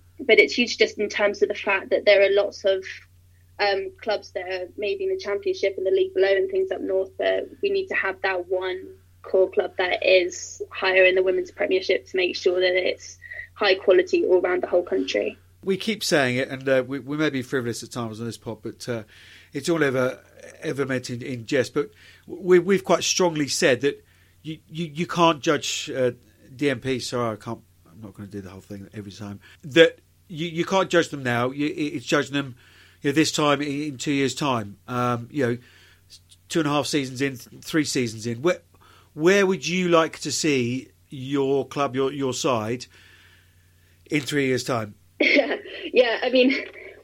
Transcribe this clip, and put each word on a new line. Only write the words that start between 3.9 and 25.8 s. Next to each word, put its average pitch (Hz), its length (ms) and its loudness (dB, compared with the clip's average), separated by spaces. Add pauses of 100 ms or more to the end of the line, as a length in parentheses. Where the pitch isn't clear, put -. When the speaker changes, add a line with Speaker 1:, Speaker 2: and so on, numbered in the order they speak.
Speaker 1:
clubs - 300 -4
that 180 160 -8
are 185 200 -6 (100)
maybe 196 280 -4
in 190 40 -2
the 190 80 -2
Championship 196 600 -2
and 185 80 -4
the 190 60 2
league 190 220 0
below 190 140 4
and 190 220 2
things 190 220 -2
up 185 100 -6
north, 190 360 -2
but 190 320 -2 (120)
we 202 80 0
need 190 180 -2
to 202 80 -6
have 190 260 -4
that 185 280 -4
one 185 360 -4 (360)
core 190 280 2
club 180 280 -2
that - 280 0
is - 560 2 (100)
higher 190 320 4
in 185 120 6
the 190 80 4
women's 185 280 0
Premiership - 560 0
to - 100 -4
make 180 180 0
sure 180 240 0
that 185 160 2
it's - 420 -4 (360)
high 196 220 2
quality 180 500 4
all 180 140 4
around 180 220 0
the - 60 -6
whole 175 160 2
country. - 540 -2 (260)
Speaker 2:
We 190 140 0
keep 214 260 -4
saying 131 320 2
it, 131 140 -2
and, 135 180 -8
uh, 131 180 4
we, 135 140 -8
we 135 180 -8
may 151 120 2
be 135 120 -4
frivolous 120 400 -4
at 117 100 -14
times 113 280 -8
on 117 60 -8
this 110 120 -8
pod, 110 240 -12
but, - 260 -12
uh, 117 160 -6 (480)
it's 139 180 -8
all 165 140 4
ever, 131 360 0 (420)
ever 139 240 -4
meant 127 240 -4
in, 120 120 -8
in 127 240 -8
jest. 127 280 0
But - 180 -2 (360)
we, 180 320 4
we've 185 240 2
quite - 200 2
strongly 156 440 0
said 135 340 2
that 143 240 -2 (380)
you, 151 240 -12
you, 160 260 -8
you 160 140 -4
can't 165 320 2
judge, 147 500 -2